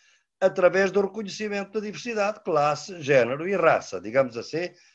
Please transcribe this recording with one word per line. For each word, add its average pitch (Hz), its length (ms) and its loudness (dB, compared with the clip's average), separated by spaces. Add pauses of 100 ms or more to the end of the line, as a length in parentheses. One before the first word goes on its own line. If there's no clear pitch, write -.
(400)
através 185 520 4
do 202 100 2
reconhecimento 202 720 -6
da 220 60 -4
diversidade, 208 640 -4
classe, 151 560 -2
género 139 480 2
e 196 80 0
raça, 127 460 2
digamos 117 340 0
assim, 160 360 -6 (240)